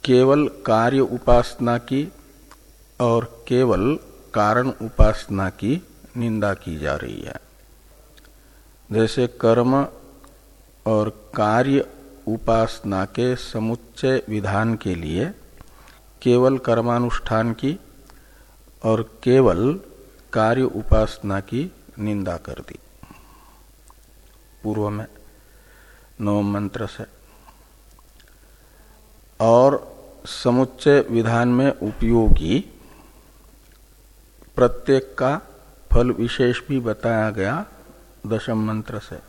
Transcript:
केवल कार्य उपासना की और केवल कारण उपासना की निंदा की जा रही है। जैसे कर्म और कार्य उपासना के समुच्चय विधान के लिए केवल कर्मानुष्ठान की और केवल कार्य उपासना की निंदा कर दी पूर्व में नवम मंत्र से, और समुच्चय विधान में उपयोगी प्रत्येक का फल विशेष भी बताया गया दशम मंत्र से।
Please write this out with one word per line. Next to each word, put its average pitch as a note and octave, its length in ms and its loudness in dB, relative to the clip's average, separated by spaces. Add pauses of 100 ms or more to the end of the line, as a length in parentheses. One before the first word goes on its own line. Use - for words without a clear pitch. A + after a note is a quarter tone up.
केवल C3+ 440 4
कार्य A#2+ 520 0
उपासना A#2+ 760 0
की C#3 340 -6 (880)
और A#2 480 -2
केवल B2 500 2 (360)
कारण A2 340 2
उपासना G#2+ 800 -2
की C#3 320 -4 (340)
निंदा A2 380 -2
की E2 240 -10
जा D2 180 -4
रही G#1 240 -10
है। - 200 -14 (1500)
जैसे A2+ 340 0
कर्म B2 640 2 (1000)
और G#2+ 480 -2
कार्य B2 520 0 (420)
उपासना A2 760 -2
के B2 320 -4
समुच्चय A#2+ 920 -4
विधान G#2+ 460 -2
के G2 200 -6
लिए E2+ 400 -6 (880)
केवल B2+ 360 4
कर्मानुष्ठान A#2 960 -2
की C#3 280 -6 (1040)
और A2 380 -2
केवल B2+ 580 4 (520)
कार्य A#2 300 0
उपासना G#2+ 800 0
की C3+ 320 -8 (260)
निंदा G2+ 380 -6
कर - 160 -14
दी - 260 -16 (1800)
पूर्व G#2+ 280 -4
में G#2 160 -8 (1120)
नवम G2+ 320 -2
मंत्र G2+ 340 -6
से, - 180 -14 (2250)
और B2 580 4 (280)
समुच्चय C3 760 2
विधान A#2 480 0
में C3 220 2
उपयोगी A2+ 880 4 (2000)
प्रत्येक C3 600 0
का C3+ 220 0 (520)
फल B2 180 6
विशेष B2 580 -2
भी C3+ 120 -2
बताया A2 500 -2
गया G#2 360 -4 (600)
दशम A2 400 -4
मंत्र A2 320 -6
से। - 200 -16 (100)